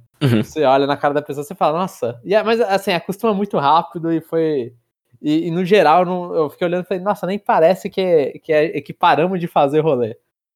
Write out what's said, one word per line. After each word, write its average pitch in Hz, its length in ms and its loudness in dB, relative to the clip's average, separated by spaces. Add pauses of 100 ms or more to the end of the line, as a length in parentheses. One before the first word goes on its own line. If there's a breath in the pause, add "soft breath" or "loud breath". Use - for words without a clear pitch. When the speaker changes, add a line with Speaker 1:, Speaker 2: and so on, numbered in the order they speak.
(220)
Speaker 1:
Uhum. 113 200 2
Speaker 2:
Você 147 220 -4
olha 135 220 4
na 143 100 -2
cara 147 180 -2
da 143 80 -2
pessoa, 147 220 -10
você 185 100 -14
fala, 160 240 0
"Nossa." 123 460 -6
E 185 100 -2
é, 214 80 2
mas, 226 180 0
assim, 196 320 -2
acostuma 185 420 -2
muito 202 240 -4
rápido 160 540 0
e 160 80 0
foi, 156 520 -2 (480)
e, 156 260 -2
e 170 40 -4
no 175 140 -2
geral, 175 360 4
eu 180 60 2
não, 180 280 -6
eu 156 160 0
fiquei - 160 -4
olhando 175 180 -2
e - 40 -16
falei, 185 140 -4
"Nossa, 196 240 -4
nem 196 120 -4
parece 185 520 2
que 196 100 -4
é, 165 380 2
que - 140 -6
é, 151 280 0
que - 120 -12
paramos 175 460 2
de 170 80 -4
fazer 151 340 2
rolê", 123 360 -2 (400)